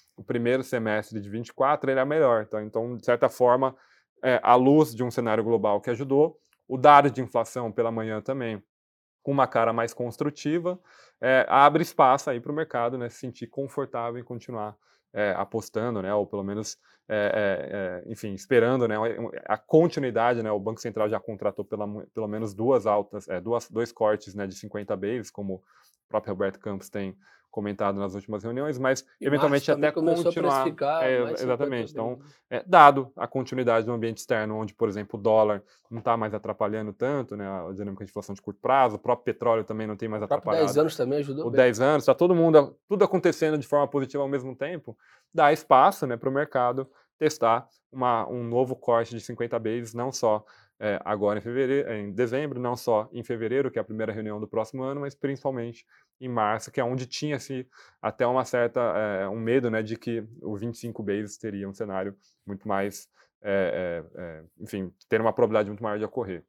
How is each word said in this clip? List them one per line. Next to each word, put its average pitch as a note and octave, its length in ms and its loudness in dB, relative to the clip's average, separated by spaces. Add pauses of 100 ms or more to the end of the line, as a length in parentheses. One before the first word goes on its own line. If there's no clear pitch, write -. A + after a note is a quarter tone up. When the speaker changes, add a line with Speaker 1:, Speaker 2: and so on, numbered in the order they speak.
(160)
Speaker 1:
o - 60 -18
primeiro A#2+ 400 0
semestre A2 580 -4
de G2+ 80 -12
vinte A2 200 -10
e - 40 -20
quatro, C#3 380 0
ele C3+ 80 0
é C3 60 2
melhor. C3+ 420 2
Então, G#2+ 140 -6
então, A2+ 360 -6
de G#2+ 80 -18
certa A#2+ 240 4
forma, B2+ 460 4 (480)
é, B2+ 220 4
à A2+ 100 8
luz C3 400 6
de A2+ 80 -6
um B2 80 -2
cenário A2+ 320 0
global G#2 380 2
que - 100 -4
ajudou, C#3 480 2 (300)
o C3 100 -4
dado C#3+ 320 10
de A2+ 100 -4
inflação A#2 520 -4
pela A2+ 180 0
manhã A2 300 -4
também, A#2 420 -6 (600)
com - 80 -4
uma C#3 160 4
cara A2+ 260 2
mais A2+ 220 -2
construtiva, D3 800 -4 (440)
é, C3 280 4
abre D3 320 6
espaço C3+ 480 4
aí B2 120 -4
pro D3 120 -8
mercado, C3 460 -4
né, A#2+ 100 -6
se - 100 -18
sentir A#2+ 280 -12
confortável B2 720 -8
em A#2 40 -16
continuar, A2+ 520 -10 (380)
é, G2+ 220 0
apostando, A2 640 -4
né, F#2+ 100 -4
ou G#2 140 2
pelo G2+ 160 -6
menos, G2+ 340 -6 (320)
é, G2 920 -2
é, - 60 -
é, - 20 -12
enfim, G#2+ 240 -10
esperando, A#2+ 540 2
né, G#2+ 80 -2 (480)
a G#2+ 120 0
continuidade, B2 840 2
né, A2 80 -4
o G#2 80 0
Banco G#2 220 -6
Central G#2+ 280 -2
já G#2 120 -2
contratou G2+ 440 -6
pela G#2 220 -6
mu-, G#2 260 -10
pelo A2 140 -6
menos G#2 260 -6
duas A2+ 320 2
altas, G#2 440 -2
é, F2+ 120 -4
duas, A2+ 300 -4
dois A2+ 220 -4
cortes, G#2+ 420 -2
né, G2+ 100 -6
de F#2+ 120 -10
cinquenta G#2 400 -8
bases, G#2 340 -6
como G2 240 -10
o F#2 80 -12 (460)
próprio G#2 240 -4
Roberto F#2+ 260 -4
Campos G2 300 -10
tem G2 280 -10 (340)
comentado G2+ 500 -4
nas G2 140 -6
últimas G2+ 280 -8
reuniões, B2+ 360 -6
mas C3 260 0 (160)
Speaker 2:
E - 60 -8
Speaker 1:
eventualmente C#3+ 420 2
Speaker 2:
março D3+ 60 2
também D3 160 2
Speaker 1:
até - 40 -4
Speaker 2:
começou E3 280 2
a - 20 -4
Speaker 1:
continuar. D3 380 2
Speaker 2:
precificar C#3 420 -2
Speaker 1:
É, B2+ 180 2
Speaker 2:
mais A#2 200 -4
Speaker 1:
exatamente. B2+ 480 -2
Speaker 2:
cinquenta - 20 -20
Speaker 1:
Então, A#2 240 -4
Speaker 2:
bases. C#3+ 200 -20 (120)
Speaker 1:
é, - 180 -6
dado C#3+ 480 6
a - 120 -6
continuidade A#2+ 580 0
do A#2 80 -4
ambiente A2+ 240 -4
externo, G#2+ 400 -4
onde, G#2+ 160 -6
por A2+ 160 -2
exemplo, G2+ 320 -8
o - 20 -10
dólar G#2+ 400 4 (280)
não A#2 100 -10
tá A#2 160 0
mais A2 160 -4
atrapalhando G#2+ 640 -6
tanto, B2 420 -4
né, G2+ 100 -10
a F#2 280 -8
dinâmica G2 320 -10
de - 40 -20
inflação G2+ 240 -12
de G2 60 -14
curto - 180 -12
prazo, B2 380 2
o - 20 -16
próprio - 280 -2
petróleo A2+ 380 0
também A2 220 -8
não G#2+ 100 -8
tem A2+ 120 -8
mais G#2+ 140 -6
Speaker 2:
O G#2+ 40 -4
próprio - 220 -2
Speaker 1:
atrapalhado. D3+ 180 2
Speaker 2:
dez C3+ 120 -2
anos D#3+ 180 0
também C3+ 220 -2
ajudou C#3+ 280 -6
Speaker 1:
O A#2+ 40 -4
Speaker 2:
bem. C3+ 80 2
Speaker 1:
dez B2 200 6
anos, C#3+ 280 2
tá C3 80 6
todo F3+ 200 4
mundo, D#3+ 400 6 (140)
tudo G3+ 160 2
acontecendo E3 540 2
de C3 80 -6
forma C#3+ 200 2
positiva C#3 360 -4
ao C#3 80 -4
mesmo C3 260 -6
tempo, C#3+ 400 -10 (380)
dá D#3 180 6
espaço, D3+ 540 6
né, B2 100 -4
pro C3 160 -4
mercado C3+ 560 -2 (300)
testar B2 500 2 (240)
uma, B2 380 0
um B2 120 -8
novo B2 320 0
corte A#2 400 0
de A2+ 60 -10
cinquenta A#2+ 380 -6
bases, A2+ 340 -4
não A#2+ 180 -6
só, G#2+ 320 0 (380)
é, G#2 240 -2
agora G#2 340 0
em G2 40 -6
fevereiro, C3 500 -2
em G#2 200 -8
dezembro, B2+ 460 -2
não B2 160 -4
só A#2 380 0
em A#2+ 100 -10
fevereiro, A#2+ 480 -2
que - 80 -6
é G#2+ 40 -2
a - 20 -12
primeira A2 260 -6
reunião G#2+ 300 -8
do A2 80 -8
próximo C3+ 340 -4
ano, C#3 200 -6
mas C#3 120 -10
principalmente C3 720 -6 (340)
em C3 80 -10
março, A2 440 -2
que - 80 -2
é B2 40 0
onde B2+ 220 -4
tinha-se C3+ 640 -8 (320)
até A2 260 -2
uma B2+ 180 2
certa, A#2+ 360 0
é, G2+ 480 -2
um G#2 100 -6
medo, A#2 320 0
né, A2 120 0
de A2 140 -6
que A2+ 280 -6 (160)
o G#2 160 -8
vinte A2+ 180 -8
e - 40 -18
cinco A#2 220 -12
bases G#2 360 -6
teria G2 320 -10
um G2 60 -12
cenário G2 420 -6 (280)
muito G2+ 220 -12
mais, G2+ 420 -4 (320)
é, F2+ 640 -2 (140)
é, - 40 -14
é, D#2+ 220 -14 (180)
enfim, G2 320 -8 (160)
ter A2+ 120 2
uma A2 120 2
probabilidade A2 360 2
muito G#2 140 -10
maior G#2+ 160 -4
de G#2+ 60 -4
ocorrer. F#2+ 440 -6